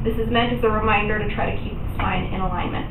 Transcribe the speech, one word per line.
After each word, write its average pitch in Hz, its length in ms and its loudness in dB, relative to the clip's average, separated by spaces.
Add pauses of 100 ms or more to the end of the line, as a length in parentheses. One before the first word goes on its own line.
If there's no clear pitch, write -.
This 233 140 0
is 220 120 0
meant 240 240 2
as 233 100 0
a 226 60 6
reminder 208 500 2
to - 140 -2
try - 220 0
to - 80 -2
keep - 100 -6
the - 220 -4
spine 190 380 0
in 190 60 -2
alignment. 180 520 -2